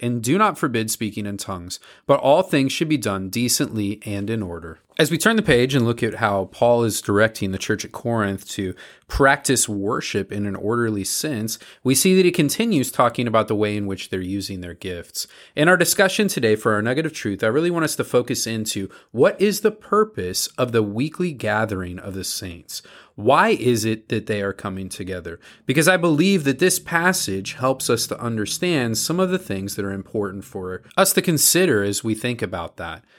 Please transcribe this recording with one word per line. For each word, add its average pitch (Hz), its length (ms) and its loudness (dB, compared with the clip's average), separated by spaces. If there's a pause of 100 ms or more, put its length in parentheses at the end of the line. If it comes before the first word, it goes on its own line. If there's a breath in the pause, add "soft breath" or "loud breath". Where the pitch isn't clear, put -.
and 120 220 -2
do 135 160 2
not 208 200 2
forbid 113 320 -2
speaking 107 340 -6
in 101 140 -6
tongues, 87 420 -10 (260 loud breath)
but 139 140 4
all 147 220 6
things 135 280 2
should 165 180 -2
be 151 100 2
done 98 320 -4
decently 110 760 -2
and 101 240 -6
in 113 140 -2
order. 85 360 -10 (200)
As 156 120 2
we 165 60 2
turn 220 200 2
the 214 60 4
page 131 320 4
and 120 120 4
look 117 160 0
at 107 140 -2
how 101 360 0
Paul 120 320 4
is 104 160 -2
directing 104 520 0
the 95 60 -6
church - 280 -4
at - 60 -18
Corinth 104 580 -2
to 95 240 -4 (340 loud breath)
practice 139 580 2
worship 101 640 -4
in 101 140 -4
an 101 100 -4
orderly 107 500 -2
sense, 110 540 -4 (240 loud breath)
we 131 120 2
see 185 220 6
that 185 100 6
he 175 40 6
continues 175 640 0
talking 120 340 2
about 110 220 2
the 113 80 2
way 104 220 0
in 101 80 -4
which 95 240 -8
they're 95 100 -4
using 95 400 -6
their 87 140 -10
gifts. - 520 -10 (300 loud breath)
In 151 120 4
our 180 100 6
discussion 190 500 2
today 110 260 2
for 107 200 2
our 104 80 0
nugget 131 240 0
of 151 80 -6
truth, 101 280 -4
I 113 40 2
really 156 240 2
want 165 160 0
us 147 100 -4
to 123 80 -2
focus 123 420 0
into 107 440 -6 (200 loud breath)
what 139 300 2
is 202 220 2
the 214 80 2
purpose 214 800 -2 (100)
of 123 140 0
the 117 100 4
weekly 147 500 -4
gathering 101 640 -2
of 95 140 -12
the 92 120 -8
saints. - 580 -10 (320 loud breath)
Why 147 360 4
is 120 360 2
it 110 240 -2
that 110 160 -2
they 104 160 -2
are 98 100 -2
coming 95 360 -8
together? 90 520 -10 (240 loud breath)
Because 151 240 4
I 185 80 6
believe 170 480 4
that 135 140 2
this 175 200 2
passage 170 760 -2
helps 131 340 0
us 117 200 0
to - 120 -8
understand 117 800 -2
some 165 200 -2
of 185 120 0
the 180 80 -2
things 98 380 -6
that 101 80 -6
are 98 80 -4
important 98 520 -6
for 92 380 -10 (140 loud breath)
us 190 180 4
to 185 80 4
consider 160 600 4
as 101 220 -2
we 113 100 0
think 120 280 -4
about 90 340 -8
that. 82 260 -10 (160 soft breath)